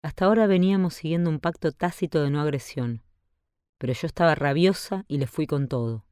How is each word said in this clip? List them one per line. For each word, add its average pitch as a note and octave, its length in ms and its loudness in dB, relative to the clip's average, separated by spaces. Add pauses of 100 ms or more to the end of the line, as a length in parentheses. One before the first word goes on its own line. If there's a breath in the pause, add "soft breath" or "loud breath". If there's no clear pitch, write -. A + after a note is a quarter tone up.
Hasta E3+ 240 -2
ahora A3 200 6
veníamos F#3 480 4
siguiendo E3+ 360 -2
un D#3 100 -2
pacto E3 320 -2
tácito E3+ 500 -2
de C#3+ 80 0
no D3 100 0
agresión, C3 640 -4 (760)
pero B2+ 140 -4
yo C#3+ 140 -6
estaba D#3+ 300 4
rabiosa F3+ 720 0
y D3 100 -2
le C3+ 80 0
fui D#3 200 -4
con C#3 200 -2
todo. A#2 460 -4